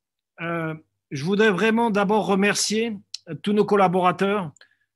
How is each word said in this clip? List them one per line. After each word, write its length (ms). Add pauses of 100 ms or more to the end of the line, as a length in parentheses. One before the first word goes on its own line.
(420)
euh, 320 (380)
je 120
voudrais 280
vraiment 400
d'abord 340
remercier, 720 (320)
euh, 60
tous 180
nos 120
collaborateurs, 880 (440)